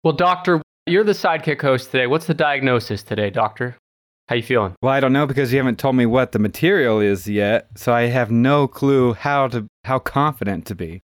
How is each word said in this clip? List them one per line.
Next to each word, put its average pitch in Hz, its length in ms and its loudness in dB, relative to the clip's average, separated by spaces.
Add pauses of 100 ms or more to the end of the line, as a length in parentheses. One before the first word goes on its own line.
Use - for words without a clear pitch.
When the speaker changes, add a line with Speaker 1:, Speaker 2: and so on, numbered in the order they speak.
Speaker 1:
Well, 165 100 2
Doctor, 175 480 0 (260)
you're 196 180 2
the 208 80 2
sidekick 160 500 -2
host 131 300 0
today. 127 160 0
What's 160 180 0
the 160 80 -2
diagnosis 131 680 0
today, 104 260 -2
Doctor? 113 460 -4 (520)
How 120 60 -2
you 117 80 -2
feeling? 104 400 0
Speaker 2:
Well, 131 100 2
I 135 60 2
don't 131 140 2
know, 143 120 2
because 131 280 -2
you 135 60 2
haven't 127 200 0
told 135 160 0
me 127 100 4
what 120 280 2
the 104 80 0
material 123 580 2
is 101 300 0
yet, 104 480 0
so 120 180 0
I 120 140 2
have 120 200 0
no 131 380 2
clue 131 480 2
how 143 320 0
to, 117 220 -6 (160)
how 131 160 -2
confident 101 680 -4
to 101 80 -10
be. 87 320 -12